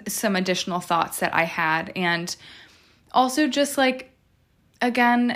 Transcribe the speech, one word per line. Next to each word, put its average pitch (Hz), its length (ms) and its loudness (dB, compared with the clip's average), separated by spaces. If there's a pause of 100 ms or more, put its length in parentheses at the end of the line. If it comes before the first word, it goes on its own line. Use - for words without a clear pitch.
some 202 300 -2
additional 185 440 -2
thoughts 165 400 -2
that 180 140 -2
I 165 100 2
had. 165 520 -2
And 175 380 -2 (800)
also 254 340 2
just, 285 300 0
like, 254 360 0 (680)
again, 240 560 2